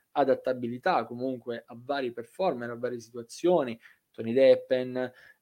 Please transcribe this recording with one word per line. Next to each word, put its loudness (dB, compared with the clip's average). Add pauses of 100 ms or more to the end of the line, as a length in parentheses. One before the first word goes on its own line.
(180)
adattabilità 0
comunque -8
a -18
vari -6
performer, -4
a -10
varie -6
situazioni. 0 (340)
Tony -6
Deppen, 4 (300)